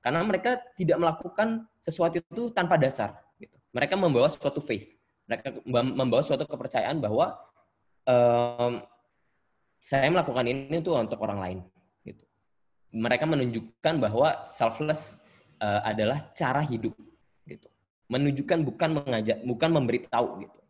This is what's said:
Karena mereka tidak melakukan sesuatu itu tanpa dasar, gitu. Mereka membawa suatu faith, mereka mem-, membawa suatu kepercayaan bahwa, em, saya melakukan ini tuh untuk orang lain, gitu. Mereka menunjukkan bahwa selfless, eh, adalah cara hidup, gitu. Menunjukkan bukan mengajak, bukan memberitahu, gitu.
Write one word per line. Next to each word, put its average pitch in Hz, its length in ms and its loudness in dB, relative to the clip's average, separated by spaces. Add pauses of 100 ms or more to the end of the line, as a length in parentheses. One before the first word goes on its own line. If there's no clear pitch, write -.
Karena 170 240 0
mereka 220 320 0 (240)
tidak 170 160 2
melakukan 180 800 -2
sesuatu 170 480 -2
itu 240 320 -6
tanpa 175 240 2
dasar, 131 400 -2 (160)
gitu. - 160 -20 (240)
Mereka 147 240 0
membawa 151 320 4
suatu - 240 -4
faith, - 400 -8 (320)
mereka 117 240 -6 (160)
mem-, 127 240 2
membawa 127 320 2
suatu 147 240 -2
kepercayaan 127 560 -2
bahwa, 117 320 2 (720)
em, 120 720 4 (960)
saya 135 320 0
melakukan 135 400 2
ini 139 320 -4
tuh 160 160 0
untuk 110 240 -2
orang 101 240 -4
lain, 92 140 -8 (420)
gitu. - 240 -20 (720)
Mereka 123 320 0
menunjukkan 135 720 0
bahwa 117 480 2
selfless, 151 720 -4 (400)
eh, 104 240 0
adalah 110 480 -2
cara 143 320 0
hidup, 117 320 -4 (480)
gitu. - 240 -20 (400)
Menunjukkan 143 560 0
bukan 156 400 -2
mengajak, 113 400 0
bukan 123 240 0
memberitahu, 123 800 0
gitu. - 220 -20